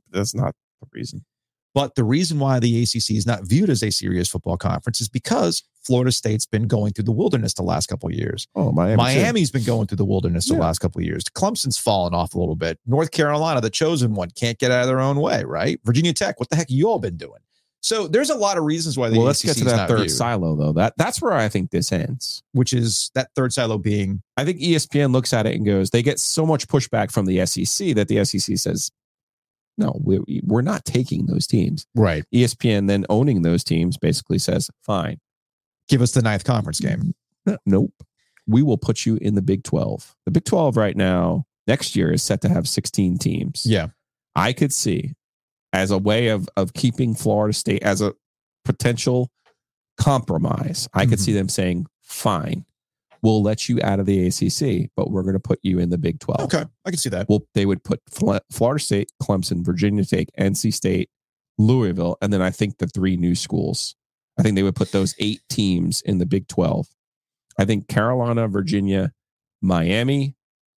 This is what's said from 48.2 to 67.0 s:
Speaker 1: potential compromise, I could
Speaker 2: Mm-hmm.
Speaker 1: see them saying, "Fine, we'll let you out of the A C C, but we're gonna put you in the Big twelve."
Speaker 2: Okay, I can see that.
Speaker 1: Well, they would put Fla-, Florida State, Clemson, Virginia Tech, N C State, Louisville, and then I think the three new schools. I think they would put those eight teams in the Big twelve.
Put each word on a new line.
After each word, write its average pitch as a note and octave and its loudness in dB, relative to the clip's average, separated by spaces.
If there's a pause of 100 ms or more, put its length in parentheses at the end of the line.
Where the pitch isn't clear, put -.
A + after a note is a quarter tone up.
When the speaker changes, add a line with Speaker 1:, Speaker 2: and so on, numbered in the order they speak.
Speaker 1:
potential B2 0 (640)
compromise, - 0
I G2 4
could A#2 4
Speaker 2:
Mm-hmm. G2 0
Speaker 1:
see A2 0
them G2 0
saying, F2+ -2 (140)
"Fine, - -4 (580)
we'll A2 4
let G#2+ -2
you A#2+ 0
out G2 0
of F#2+ 0
the F#2+ 2
A F2+ 2
C - -2
C, A2+ -2
but - -2
we're F#2+ -2
gonna F#2+ 0
put - -2
you F2+ 0
in F2 0
the F2 0
Big E2 -2
twelve." - -4
Speaker 2:
Okay, - -2 (200)
I F#3+ -6
can F3 -6
see B2+ -4
that. G2 -6
Speaker 1:
Well, G#2 2
they - 2
would F#2+ -2
put - -4 (100)
Fla-, G2+ 0 (100)
Florida C3+ 0
State, - -2 (100)
Clemson, F#2 -2
Virginia G2+ 0
Tech, - -2
N G2 0
C - -2
State, F#2 -2 (480)
Louisville, G#2 2
and G#2+ 0
then F#2+ 2
I F#2 2
think G2+ -4
the - -4
three F#2+ 0
new F2 2
schools. - -4 (420)
I - 2
think G#2 4
they G2 2
would G2 0
put - -2
those F#2+ 0
eight G#2 -4
teams F2+ 0
in G2 -2
the F2+ 0
Big - -2
twelve. - -2 (680)